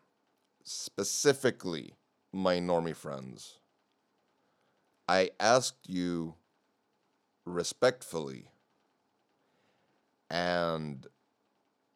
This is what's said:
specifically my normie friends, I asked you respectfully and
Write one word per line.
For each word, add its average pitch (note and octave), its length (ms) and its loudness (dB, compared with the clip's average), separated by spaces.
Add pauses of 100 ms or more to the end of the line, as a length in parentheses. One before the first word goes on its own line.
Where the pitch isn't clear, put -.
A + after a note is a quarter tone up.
(640)
specifically G2+ 1300 -2 (380)
my F#2 280 2
normie E2+ 360 0
friends, C2 640 -14 (1500)
I F#2 320 4
asked B2 500 2
you F2 460 -2 (1120)
respectfully E2 1040 -2 (1800)
and D#2+ 760 0 (880)